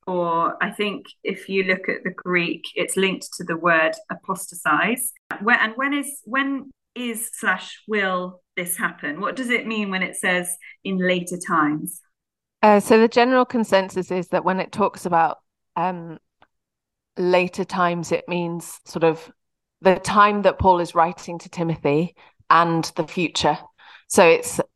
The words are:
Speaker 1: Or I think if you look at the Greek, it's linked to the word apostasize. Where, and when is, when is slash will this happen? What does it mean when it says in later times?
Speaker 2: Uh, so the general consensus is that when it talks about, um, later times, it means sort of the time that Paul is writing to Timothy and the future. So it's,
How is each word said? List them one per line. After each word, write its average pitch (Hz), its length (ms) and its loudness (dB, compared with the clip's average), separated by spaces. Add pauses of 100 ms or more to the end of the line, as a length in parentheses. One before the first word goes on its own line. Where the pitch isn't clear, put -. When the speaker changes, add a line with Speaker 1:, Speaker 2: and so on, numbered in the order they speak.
Speaker 1:
Or 170 560 -2
I 180 80 0
think 208 380 -6 (160)
if - 260 -8
you 190 140 0
look 185 260 -2
at - 140 -6
the 185 80 -6
Greek, 175 640 -4
it's - 220 -4
linked 190 400 -2
to 180 60 -12
the 170 140 -6
word 160 380 2 (160)
apostasize. 180 1000 -4 (280)
Where, 233 160 2
and 220 200 -2
when 277 160 -2
is, 285 320 -6
when 269 440 -4 (240)
is 233 400 -8
slash - 540 -6
will 185 560 -4 (120)
this 175 220 -6
happen? 165 420 -6
What - 160 -4
does 254 140 -6
it 226 160 0
mean 214 240 -4
when 185 140 -2
it - 120 -6
says 180 400 -2 (280)
in 190 140 -4
later 180 400 0
times? 156 640 -2 (600)
Speaker 2:
Uh, 208 160 8
so 226 200 6
the 226 80 8
general 247 380 4
consensus 190 640 0
is 180 200 -4
that 170 140 0
when 185 160 2
it - 120 -6
talks - 340 -2
about, 165 320 2 (380)
um, 170 420 -6 (1000)
later 180 480 2
times, 175 480 -2
it - 160 -2
means 170 560 -6
sort 165 200 -4
of 160 280 0 (500)
the 190 180 6
time 208 420 4
that 190 160 2
Paul 185 220 4
is 170 160 -6
writing 170 420 0
to 175 120 -18
Timothy 165 680 -2 (340)
and 165 340 4 (120)
the 165 100 -4
future. 160 540 -2 (480)
So 180 200 6
it's, - 320 4 (160)